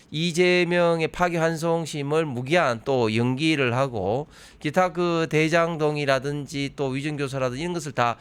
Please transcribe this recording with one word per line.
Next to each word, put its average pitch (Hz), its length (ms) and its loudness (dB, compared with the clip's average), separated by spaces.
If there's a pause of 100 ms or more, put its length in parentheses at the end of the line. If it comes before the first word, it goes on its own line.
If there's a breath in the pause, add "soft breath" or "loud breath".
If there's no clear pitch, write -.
(120)
이재명의 170 960 2
파기환송심을 165 1200 0
무기한 131 580 0
또 120 300 2
연기를 131 600 2
하고 123 520 -2 (320 loud breath)
기타 180 340 0
그 170 340 0
대장동이라든지 147 1500 0
또 139 140 -2
위증교사라든지 135 720 -4
이런 175 100 -4
것을 151 200 -6
다 120 280 0